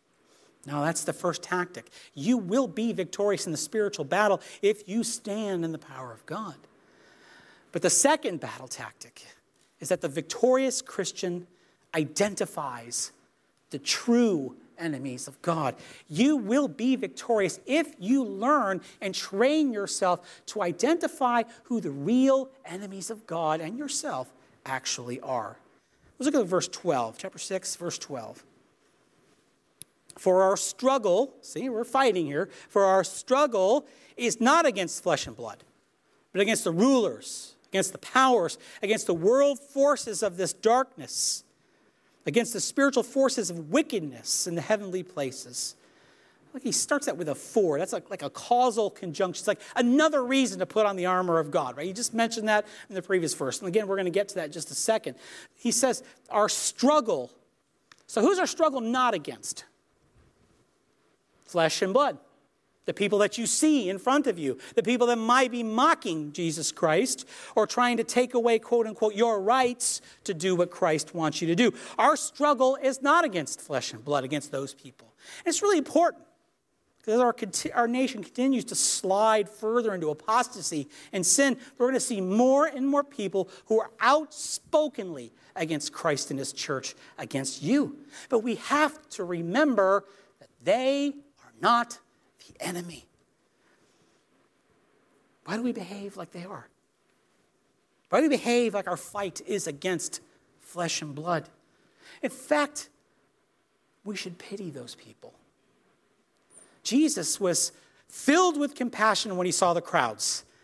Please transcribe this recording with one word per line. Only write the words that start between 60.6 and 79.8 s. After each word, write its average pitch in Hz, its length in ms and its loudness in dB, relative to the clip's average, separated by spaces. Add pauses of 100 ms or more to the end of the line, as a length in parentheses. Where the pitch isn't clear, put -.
Flesh 160 360 0
and 196 140 2
blood. 247 240 2 (680)
The 170 80 -4
people 202 240 2
that 202 180 2
you 233 100 -4
see 285 440 2
in 190 80 -4
front 277 280 2
of 190 120 0
you, 139 200 -4 (160)
the 233 80 2
people 240 260 2
that 240 80 2
might 240 340 2
be 240 120 -4
mocking 214 720 0
Jesus 160 400 -4
Christ 175 540 0 (280)
or 214 120 4
trying 240 320 2
to 226 60 0
take 247 280 0
away, 233 260 2
quote 233 280 0
unquote, 214 280 0
your 214 260 2
rights 247 600 2 (240)
to 202 80 -2
do 180 240 0
what 175 140 2
Christ 160 440 0
wants 160 280 -2
you 160 60 0
to 165 60 2
do. 214 180 4 (260)
Our 277 180 6
struggle 269 600 2
is 262 260 -2
not 311 240 4
against 175 340 -6
flesh - 320 -4
and 113 100 -14
blood, 139 220 0
against 139 260 -6
those 139 220 -6
people. - 420 -20 (240)
And - 100 -6
it's 320 140 0
really 403 160 4
important 311 460 2 (760)
because 220 220 0
our 240 120 4
conti-, 226 400 -6
our 240 160 2
nation 247 340 -2
continues 247 440 0
to - 80 -8
slide 208 760 2
further 220 460 -2